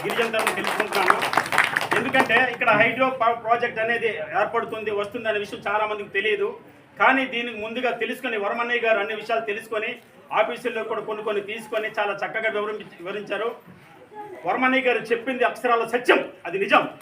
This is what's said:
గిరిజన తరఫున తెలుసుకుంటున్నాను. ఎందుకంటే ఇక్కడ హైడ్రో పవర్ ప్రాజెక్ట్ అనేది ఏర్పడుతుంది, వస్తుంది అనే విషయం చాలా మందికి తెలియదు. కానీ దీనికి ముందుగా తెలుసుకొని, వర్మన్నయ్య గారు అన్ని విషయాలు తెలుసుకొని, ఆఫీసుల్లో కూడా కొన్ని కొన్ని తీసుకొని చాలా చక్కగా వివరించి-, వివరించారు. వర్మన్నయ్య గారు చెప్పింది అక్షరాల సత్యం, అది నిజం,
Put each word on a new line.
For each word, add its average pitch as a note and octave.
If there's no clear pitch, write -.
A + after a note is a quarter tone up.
గిరిజన A3+
తరఫున -
తెలుసుకుంటున్నాను. G3
ఎందుకంటే B3+
ఇక్కడ A#3+
హైడ్రో A#3+
పవర్ A#3
ప్రాజెక్ట్ A#3
అనేది A3+
ఏర్పడుతుంది, G#3
వస్తుంది G#3
అనే G#3
విషయం G3+
చాలా G#3+
మందికి G#3
తెలియదు. G3+
కానీ C4
దీనికి A#3
ముందుగా A#3
తెలుసుకొని, A#3
వర్మన్నయ్య A#3
గారు A3
అన్ని G#3+
విషయాలు A3+
తెలుసుకొని, A3
ఆఫీసుల్లో A3
కూడా G#3
కొన్ని G#3
కొన్ని G#3
తీసుకొని A3
చాలా G#3
చక్కగా G#3+
వివరించి-, G#3
వివరించారు. G3+
వర్మన్నయ్య B3+
గారు B3
చెప్పింది A#3
అక్షరాల A#3
సత్యం, -
అది F3
నిజం, G3